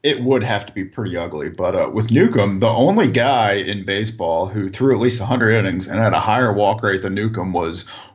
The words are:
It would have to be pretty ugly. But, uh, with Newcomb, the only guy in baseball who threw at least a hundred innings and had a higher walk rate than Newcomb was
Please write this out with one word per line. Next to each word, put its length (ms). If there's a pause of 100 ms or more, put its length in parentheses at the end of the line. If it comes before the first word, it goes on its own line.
It 180
would 220
have 220
to 80
be 100
pretty 320
ugly. 340
But, 260
uh, 180
with 180
Newcomb, 480
the 80
only 420
guy 440
in 320
baseball 600
who 200
threw 260
at 60
least 220
a 40
hundred 280
innings 340
and 100
had 140
a 80
higher 320
walk 320
rate 200
than 100
Newcomb 400
was 320 (300)